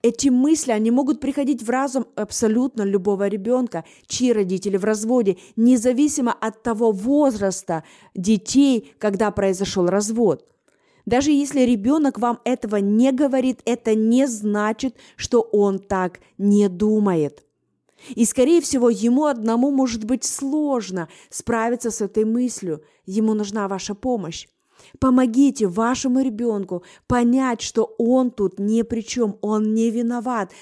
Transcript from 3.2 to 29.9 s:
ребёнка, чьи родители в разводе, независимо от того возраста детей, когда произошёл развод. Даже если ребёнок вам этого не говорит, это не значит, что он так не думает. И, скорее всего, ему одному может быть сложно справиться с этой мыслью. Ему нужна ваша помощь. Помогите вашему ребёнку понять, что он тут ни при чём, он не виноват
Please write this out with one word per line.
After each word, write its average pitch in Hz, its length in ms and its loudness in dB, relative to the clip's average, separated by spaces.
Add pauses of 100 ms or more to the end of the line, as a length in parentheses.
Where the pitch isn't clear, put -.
ребёнка, 220 560 -2 (220)
чьи 247 260 0
родители 190 420 -2
в 190 80 -2
разводе, 214 540 0 (180)
независимо 247 800 2
от - 300 -8
того 226 280 0
возраста 202 920 0 (300)
детей, 220 840 2
когда 208 320 0
произошёл 196 560 0
развод. 208 580 0 (600)
Даже 277 260 2
если 285 300 2
ребёнок 254 580 2
вам 233 240 -2
этого 240 320 -4
не 214 380 2
говорит, 262 520 0
это 226 300 -2
не 233 320 2
значит, 214 720 -4 (180)
что 233 380 0
он 202 260 2
так 185 400 -4 (180)
не 202 300 4
думает. 190 720 0 (720)
И, 233 100 2
скорее 277 340 2
всего, 247 300 2
ему 240 360 2
одному 240 460 0
может 254 320 -2
быть 233 220 -4
сложно 262 840 -4 (220)
справиться 233 600 -4
с 208 120 -8
этой 214 240 0
мыслью. 220 580 -4 (240)
Ему 220 260 0
нужна 208 340 -4
ваша 196 280 -8
помощь. 202 520 -6 (520)
Помогите 254 680 4
вашему 247 540 0
ребёнку 214 600 -4 (240)
понять, 247 540 0
что - 360 -2
он 247 340 2
тут 190 280 -4
ни 214 240 0
при 226 180 -4
чём, 214 400 -4
он 214 320 0
не 226 160 2
виноват 233 640 -4 (100)